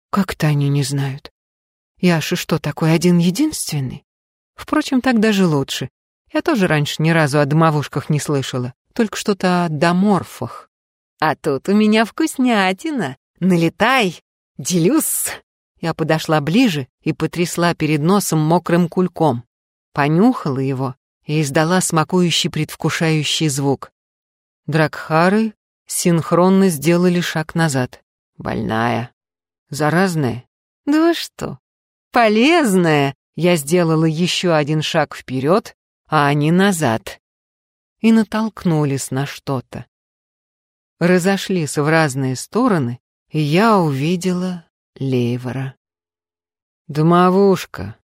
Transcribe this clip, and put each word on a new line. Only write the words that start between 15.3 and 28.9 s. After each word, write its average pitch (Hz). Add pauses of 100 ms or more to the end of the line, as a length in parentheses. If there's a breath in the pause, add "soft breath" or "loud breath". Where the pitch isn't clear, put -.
Я 165
подошла 160
ближе 160 (140)
и 156
потрясла 170
перед 151
носом 175
мокрым 170
кульком. 160 (480)
Понюхала 156
его 135 (300)
и 151
издала 160
смакующий, 170
предвкушающий 156
звук. 139 (760)
Дракхары 165 (320)
синхронно 180
сделали 175
шаг -
назад. 139 (360)
«Больная. 117 (580)